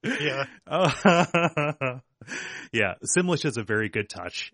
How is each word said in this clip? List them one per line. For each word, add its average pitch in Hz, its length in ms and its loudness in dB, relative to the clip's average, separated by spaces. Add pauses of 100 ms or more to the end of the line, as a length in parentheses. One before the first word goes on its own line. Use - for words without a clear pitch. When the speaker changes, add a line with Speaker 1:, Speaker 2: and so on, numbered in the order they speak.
Speaker 1:
Yeah. 139 400 -4 (220)
Speaker 2:
Uh, 160 1300 2 (240)
<laughs> - 500 -12
yeah. 104 220 2 (100)
Simlish 180 400 2
is 139 120 -2
a 117 80 -4
very 107 240 0
good 104 200 -4
touch. - 460 -10